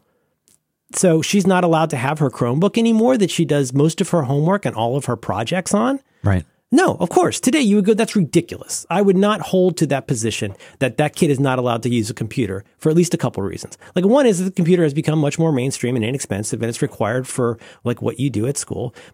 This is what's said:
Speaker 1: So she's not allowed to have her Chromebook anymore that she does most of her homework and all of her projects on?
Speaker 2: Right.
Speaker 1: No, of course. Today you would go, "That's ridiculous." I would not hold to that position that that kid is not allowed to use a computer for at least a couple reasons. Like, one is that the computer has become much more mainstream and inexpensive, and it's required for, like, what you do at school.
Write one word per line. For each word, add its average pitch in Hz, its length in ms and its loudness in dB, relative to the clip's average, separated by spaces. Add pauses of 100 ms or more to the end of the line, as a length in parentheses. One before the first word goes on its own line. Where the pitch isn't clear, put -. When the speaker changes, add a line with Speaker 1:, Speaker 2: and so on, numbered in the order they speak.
(960)
Speaker 1:
So 160 280 4
she's 196 240 0
not 180 160 4
allowed 160 260 2
to 151 80 -4
have 139 220 -2
her 143 100 2
Chromebook 143 480 0
anymore 233 400 4
that 185 140 2
she 170 140 0
does 139 280 0
most 147 260 2
of 185 100 -4
her 165 140 0
homework 151 400 0
and - 120 -4
all 117 200 -2
of 139 100 -4
her 123 100 -2
projects 113 580 -4
on? 247 260 0 (240)
Speaker 2:
Right. 98 220 0 (260)
Speaker 1:
No, 311 280 4
of 175 100 -2
course. 330 300 2
Today 294 220 2
you 202 160 4
would 202 80 2
go, 220 100 4
"That's 220 200 -2
ridiculous." - 760 -2
I 180 100 0
would 196 160 4
not 202 240 2
hold 185 360 0
to 160 100 0
that 135 200 -2
position 110 460 -4 (260)
that 127 180 -2
that 147 180 -2
kid 156 160 2
is 127 80 0
not 135 180 2
allowed 120 260 0
to 127 60 -2
use 117 220 0
a - 20 -16
computer 107 500 -6 (140)
for - 140 -2
at 156 40 0
least 170 180 4
a 170 40 0
couple - 240 -4
reasons. - 340 -8 (200)
Like, 185 100 0
one 254 220 4
is 202 100 2
that 185 80 -2
the 190 60 -4
computer 175 320 2
has 147 100 2
become 156 260 0
much 147 200 0
more 160 120 2
mainstream 127 440 -2
and 110 100 0
inexpensive, 110 560 -6
and 113 80 -2
it's 120 120 -8
required 127 460 -2
for, 117 300 -2 (260)
like, 120 200 -4
what 113 160 -4
you 139 100 -2
do 107 160 -2
at 143 120 -4
school. - 360 -8 (200)